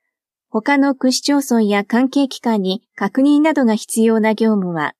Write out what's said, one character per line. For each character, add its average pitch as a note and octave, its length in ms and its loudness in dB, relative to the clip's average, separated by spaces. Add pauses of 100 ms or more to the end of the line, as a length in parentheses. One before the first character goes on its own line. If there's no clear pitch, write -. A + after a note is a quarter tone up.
(540)
他 C#4 220 0
の C#4 180 2
区 C4 180 -2
市 - 100 -4
町 C#4+ 140 0
村 A#3+ 260 0
や G3+ 200 0
関 B3 280 0
係 C#4 180 0
機 - 100 -12
関 A3+ 220 -2
に F#3+ 220 -4 (120)
確 - 280 -2
認 D4 180 4
な D#4 140 2
ど C#4 100 0
が A3 100 2
必 - 280 -4
要 A3+ 180 2
な A3 140 0
業 A3+ 160 0
務 F#3 240 -2
は D3 260 -4